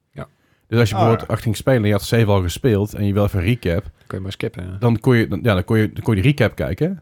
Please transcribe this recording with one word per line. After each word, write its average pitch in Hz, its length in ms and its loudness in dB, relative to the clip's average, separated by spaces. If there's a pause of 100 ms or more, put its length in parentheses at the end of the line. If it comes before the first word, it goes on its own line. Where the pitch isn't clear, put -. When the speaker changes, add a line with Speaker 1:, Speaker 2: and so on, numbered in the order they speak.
(100)
Speaker 1:
Ja. - 160 -14 (400)
Speaker 2:
Dus 113 120 2
als 113 100 4
je 107 60 -4
Speaker 3:
Ah, - 60 0
Speaker 2:
bijvoorbeeld 113 280 2
Speaker 3:
ja. - 40 -2
Speaker 2:
acht - 100 -4
ging 110 140 -2
spelen 131 240 0
en 104 60 0
je 104 60 2
had 101 100 0
zeven 113 300 2
al 98 80 2
gespeeld 101 520 0
en 101 120 -2
je 101 80 0
wil 104 100 2
even 101 160 0
een 85 60 -2
recap, 92 380 0 (240)
Speaker 1:
Kun 101 100 -10
je 95 60 -10
maar 98 80 -10
skippen, - 340 -10
ja. 92 140 -10
Speaker 2:
dan 117 200 2
kon 127 180 2
je, 113 100 2
dan, 101 160 -6
ja, 110 100 2
dan 90 100 0
kon 113 140 0
je, 107 160 0
dan 107 100 -10
kon 113 120 0
je 95 60 2
die 135 100 4
recap 117 240 0
kijken. 156 460 -4